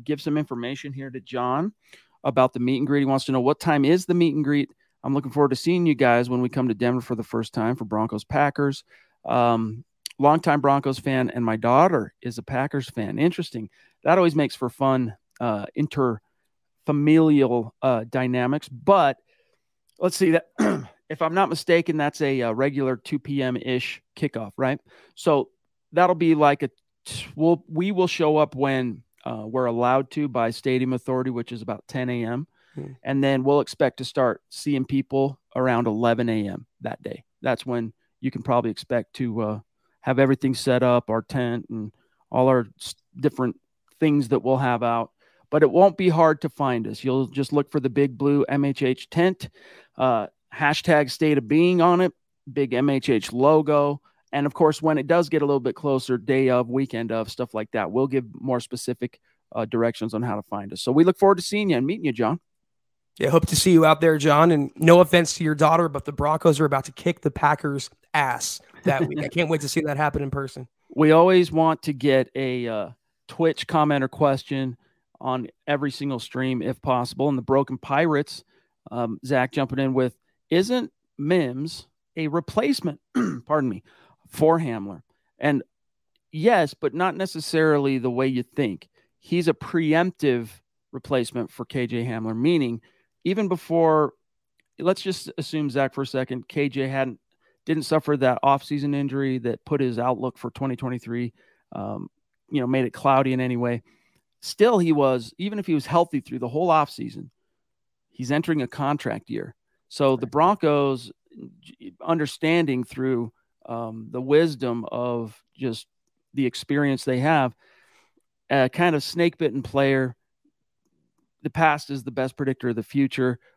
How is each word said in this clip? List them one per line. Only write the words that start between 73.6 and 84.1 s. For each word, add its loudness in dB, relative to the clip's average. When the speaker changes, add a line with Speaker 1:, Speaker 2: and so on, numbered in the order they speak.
Speaker 1:
comment 2
or -2
question -2
on -6
every -2
single -6
stream -4
if -6
possible. -2
And -2
the -6
Broken 0
Pirates -2
um, -6
Zach 0
jumping -4
in 0
with, 0
"Isn't 0
Mims -2
a -4
replacement," -4
<clears throat> -6
pardon 0
me, -10